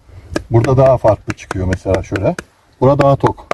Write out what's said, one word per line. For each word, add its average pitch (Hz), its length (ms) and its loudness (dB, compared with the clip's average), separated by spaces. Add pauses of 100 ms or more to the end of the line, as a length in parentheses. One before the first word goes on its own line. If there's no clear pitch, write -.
(500)
Burada 117 260 2
daha 131 220 4
farklı - 360 -2
çıkıyor - 320 -8
mesela 95 360 -4
şöyle. 104 320 -4 (460)
Burada 139 180 2
daha 139 180 2
tok - 380 -4